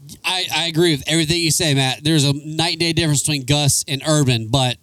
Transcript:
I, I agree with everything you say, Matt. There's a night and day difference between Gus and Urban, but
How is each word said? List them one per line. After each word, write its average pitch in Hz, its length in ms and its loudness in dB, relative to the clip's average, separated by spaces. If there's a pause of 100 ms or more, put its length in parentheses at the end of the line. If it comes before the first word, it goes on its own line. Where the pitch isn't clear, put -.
(240)
I, 180 220 -4 (100)
I 156 100 -2
agree 170 260 2
with 135 160 -2
everything 160 340 0
you 160 80 2
say, 151 240 0
Matt. 131 300 0
There's 156 200 2
a 143 100 2
night 156 400 -4
and 160 80 -4
day 170 120 0
difference 156 300 2
between 147 220 -2
Gus 143 420 2
and 143 180 -6
Urban, 127 440 2
but 123 340 0